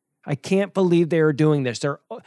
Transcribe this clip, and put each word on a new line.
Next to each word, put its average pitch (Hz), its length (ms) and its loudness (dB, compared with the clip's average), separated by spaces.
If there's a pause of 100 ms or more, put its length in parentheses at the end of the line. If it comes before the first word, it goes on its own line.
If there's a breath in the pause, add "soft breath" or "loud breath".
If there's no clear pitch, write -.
(260)
"I 147 100 -6
can't 190 380 -2
believe 175 360 2
they 165 120 2
are 156 120 2
doing 151 300 2
this. 120 160 -6
They're, 143 200 -6 (120)
uh, 233 140 -12